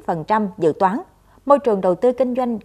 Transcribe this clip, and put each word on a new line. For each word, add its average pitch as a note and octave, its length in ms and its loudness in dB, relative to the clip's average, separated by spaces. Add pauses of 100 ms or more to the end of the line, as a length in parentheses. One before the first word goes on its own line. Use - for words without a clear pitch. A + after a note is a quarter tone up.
phần E3+ 180 -4
trăm G#3+ 340 0
dự D3+ 220 2
toán. F#3+ 200 0 (460)
Môi C#4 140 6
trường G#3+ 220 0
đầu F#3 140 2
tư A#3+ 160 0
kinh B3 240 -2
doanh A#3+ 300 -4